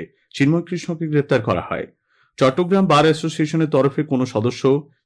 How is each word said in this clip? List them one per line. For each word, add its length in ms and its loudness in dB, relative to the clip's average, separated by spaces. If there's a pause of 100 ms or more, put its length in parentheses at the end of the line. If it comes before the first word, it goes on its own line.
(340)
চিন্ময় 320 2
কৃষ্ণকে 400 -8
গ্রেপ্তার 360 0
করা 260 -2
হয়। 180 -8 (520)
চট্টগ্রাম 480 2
বার 200 4
অ্যাসোসিয়েশনের 680 0
তরফে 280 2
কোনো 240 -2
সদস্য 360 -4 (440)